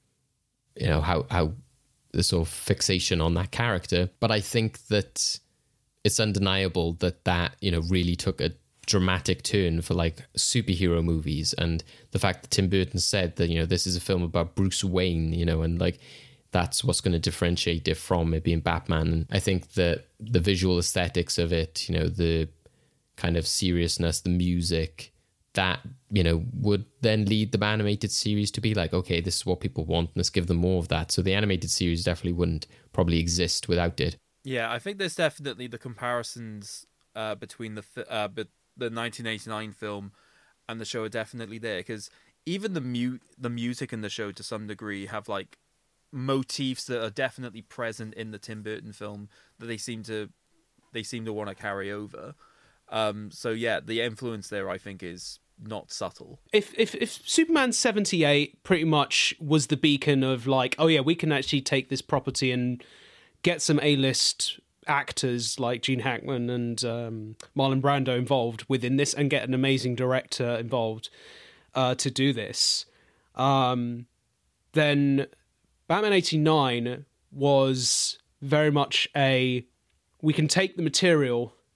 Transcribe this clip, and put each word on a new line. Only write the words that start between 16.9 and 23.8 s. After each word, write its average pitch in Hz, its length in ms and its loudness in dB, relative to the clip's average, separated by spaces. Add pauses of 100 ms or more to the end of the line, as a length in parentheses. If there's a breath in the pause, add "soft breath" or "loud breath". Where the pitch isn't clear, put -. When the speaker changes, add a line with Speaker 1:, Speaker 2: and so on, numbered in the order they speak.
Speaker 1:
gonna 87 180 2
differentiate 85 680 0
it 80 80 2
from 85 360 0
it 80 120 -2
being 85 160 2
Batman. 80 480 0
And 82 240 0
I 98 80 2
think 92 320 0
that 85 320 2 (160)
the 110 180 2
visual 90 400 4
aesthetics 87 580 0
of 85 160 0
it, 80 360 -2
you 82 100 0
know, 82 80 2
the 82 420 0 (680 soft breath)
kind 85 200 0
of 80 80 0
seriousness, 85 760 0